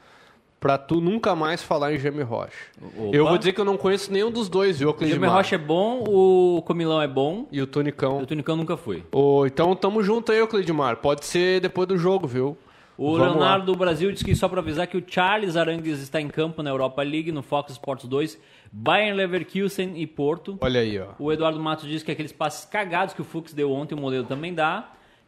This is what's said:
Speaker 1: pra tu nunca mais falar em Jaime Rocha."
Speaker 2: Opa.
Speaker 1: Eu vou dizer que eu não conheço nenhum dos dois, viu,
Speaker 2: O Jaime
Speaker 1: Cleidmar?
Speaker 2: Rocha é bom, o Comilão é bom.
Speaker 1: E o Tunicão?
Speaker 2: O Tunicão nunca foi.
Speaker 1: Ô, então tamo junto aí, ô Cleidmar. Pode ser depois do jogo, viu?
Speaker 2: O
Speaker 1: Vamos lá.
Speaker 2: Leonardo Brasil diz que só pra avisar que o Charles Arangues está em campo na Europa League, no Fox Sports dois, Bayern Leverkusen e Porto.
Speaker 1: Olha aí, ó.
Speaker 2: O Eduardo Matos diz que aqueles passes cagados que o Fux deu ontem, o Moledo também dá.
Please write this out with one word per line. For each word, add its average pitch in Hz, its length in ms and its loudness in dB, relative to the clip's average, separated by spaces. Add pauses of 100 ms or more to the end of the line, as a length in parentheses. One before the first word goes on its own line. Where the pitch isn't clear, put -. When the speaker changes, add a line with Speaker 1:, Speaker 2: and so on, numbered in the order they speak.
(600)
Speaker 1:
pra 139 180 2
tu 160 220 -2
nunca 196 340 0
mais 160 260 -2
falar 147 320 0
em 151 60 -2
Jaime 143 240 -4
Rocha." 113 300 -6 (280)
Speaker 2:
Opa. 104 360 -8
Speaker 1:
Eu 147 100 6
vou 165 100 4
dizer 175 160 0
que 190 80 -2
eu 208 40 0
não 196 120 0
conheço 196 360 -2
nenhum 202 180 0
dos 226 180 -4
dois, 185 300 2
viu, 143 120 2
Speaker 2:
O - 20 2
Jaime 156 140 -2 (100)
Speaker 1:
Cleidmar? 175 160 2
Speaker 2:
Rocha 190 240 4
é - 20 2
bom, 190 480 0
o 185 580 6
Comilão 160 380 0
é 147 60 0
bom. 147 420 -2
Speaker 1:
E 143 100 -4
o 135 60 -2
Tunicão? 143 560 -2
Speaker 2:
O 131 40 -8
Tunicão 156 280 -4
nunca 165 220 -2
foi. 90 340 -8
Speaker 1:
Ô, 139 340 6
então 160 300 2
tamo 202 300 0
junto 226 260 0
aí, 220 100 4
ô 226 60 4
Cleidmar. 165 520 0
Pode 143 260 0
ser 180 360 2
depois 185 280 -2
do 190 100 2
jogo, 180 300 2
viu? 131 280 -2 (400)
Speaker 2:
O 131 100 -4 (100)
Speaker 1:
Vamos - 40 2
lá. - 120 6
Speaker 2:
Leonardo 185 420 4
Brasil 180 380 0
diz - 100 -6
que 185 140 0
só 185 120 2
pra 180 120 -4
avisar 160 260 -2
que 190 100 -4
o 180 80 -2
Charles 185 520 0
Arangues 160 440 -2
está 139 200 -4
em 147 80 -4
campo 160 340 -4
na 147 80 -4
Europa 131 320 -2
League, 156 300 -4
no 143 100 -6
Fox 143 300 -4
Sports 127 340 -10
dois, 143 340 -4 (300)
Bayern 180 460 2
Leverkusen 185 840 -4
e 156 60 -6
Porto. 165 540 -4
Speaker 1:
Olha 127 200 2
aí, 110 200 0
ó. 95 60 -10 (120)
Speaker 2:
O 147 140 -2
Eduardo 160 260 0
Matos 156 300 -4
diz 156 160 -8
que 165 80 -4
aqueles 151 180 -8
passes - 340 -6
cagados 190 480 -2
que - 80 -12
o 151 40 -6
Fux 160 280 -12
deu 143 200 0
ontem, 147 240 -6
o - 40 -8
Moledo 131 280 -4
também 156 260 -8
dá. 165 380 -4 (360)